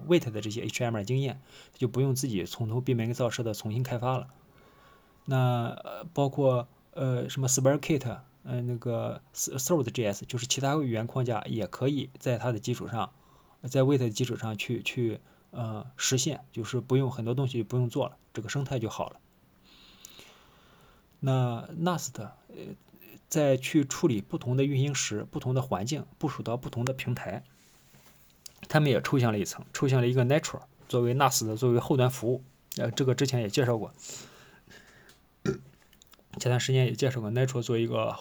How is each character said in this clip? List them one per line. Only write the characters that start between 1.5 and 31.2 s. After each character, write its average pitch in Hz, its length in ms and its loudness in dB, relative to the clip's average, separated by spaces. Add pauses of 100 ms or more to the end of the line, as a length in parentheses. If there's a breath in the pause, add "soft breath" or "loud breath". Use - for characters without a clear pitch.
就 131 120 0
不 117 140 0
用 135 140 2
自 135 140 -2
己 95 180 0
从 - 200 -6
头 113 140 -2
闭 127 140 0
门 117 180 0
造 120 160 0
车 120 140 -4
的 113 100 -2
重 107 220 -6
新 127 80 0
开 127 160 -2
发 127 180 0
了。 - 120 -6 (960 loud breath)
那， 127 400 2
呃， - 380 -10 (100)
包 139 160 2
括， 131 360 2 (260)
呃， 131 360 -2
什 135 140 -6
么 127 60 2
SpireKit， 135 720 2 (240)
呃， 123 180 -4
那 123 140 -2
个 113 440 -4 (120)
S-，ThroatJ 127 760 0
S， 101 200 -2
就 127 120 -4
是 - 80 -6
其 - 140 -2
他 139 160 2
语 139 160 0
言 113 140 0
框 127 180 -2
架 117 220 -2
也 110 200 -2
可 - 220 -2
以 143 200 -2 (100)
在 120 200 -2
它 120 120 -2
的 110 80 -2
基 123 140 -4
础 - 160 -6
上， 107 240 -4 (560 soft breath)
在 131 140 4
Wait 135 160 6
的 123 120 0
基 117 140 -2
础 117 120 -2
上 110 200 -4
去， 113 260 -4
去， 113 380 -2 (300 soft breath)
呃， 110 360 -8 (100)
实 - 220 0
现， 143 220 -2 (120)
就 117 120 -6
是 123 160 -4
不 131 160 2
用 135 140 2
很 120 140 -6
多 120 100 0
东 135 120 0
西 120 160 -2
不 113 140 -4
用 123 140 2
做 127 180 -2
了， - 80 -20 (160)
这 - 80 -8
个 110 80 -8
生 - 160 -2
态 131 140 -4
就 107 100 -2
好 - 220 -6
了。 - 60 -18 (2000 loud breath)
那 127 480 0 (120)
Nast， 170 300 -2 (100)
呃， 104 100 -12 (1000)
再 143 280 4
去 139 280 4
处 - 240 2
理 110 120 2
不 - 160 -6
同 123 200 -2
的 139 80 4
运 139 160 2
行 143 120 2
时、 110 380 -2
不 - 80 -6
同 127 160 -2
的 131 80 2
环 - 240 -2
境、 143 180 -4 (140)
部 156 100 0
署 - 140 -8
到 113 140 -2
不 131 120 -8
同 120 160 -4
的 131 80 0
平 127 220 -4
台， 127 300 -8 (1200 loud breath)
他 156 120 4
们 147 100 6
也 110 100 4
抽 139 200 2
象 117 100 6
了 107 80 2
一 95 60 0
层， - 280 -8
抽 - 140 0
象 127 140 4
了 120 80 4
一 123 40 4
个 127 120 4
Nitro 147 380 0 (260)
作 127 140 2
为 120 120 4
Nast 131 320 4